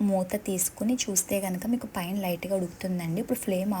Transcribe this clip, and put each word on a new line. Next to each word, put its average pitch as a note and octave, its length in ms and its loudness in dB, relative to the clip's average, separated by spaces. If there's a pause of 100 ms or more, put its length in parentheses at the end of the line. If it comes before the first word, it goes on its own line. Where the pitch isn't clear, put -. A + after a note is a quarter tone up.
మూత F#3 220 4 (180)
తీసుకుని G3+ 460 0 (100)
చూస్తే G3 420 0
కనుక F#3 260 -2
మీకు A#3+ 140 0 (100)
పైన F#3 200 -2 (100)
లైట్గా F3+ 340 0
ఉడుకుతుందండి. F3 640 0
ఇప్పుడు B3 240 0
ఫ్లేమ్ F#3+ 340 2